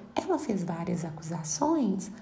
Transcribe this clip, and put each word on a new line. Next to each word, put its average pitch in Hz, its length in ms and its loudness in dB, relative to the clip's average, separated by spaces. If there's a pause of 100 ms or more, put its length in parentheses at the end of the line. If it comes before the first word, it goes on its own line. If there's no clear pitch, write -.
(160)
"Ela 359 200 2
fez 196 280 0
várias 170 400 -2
acusações", 190 1080 0 (120)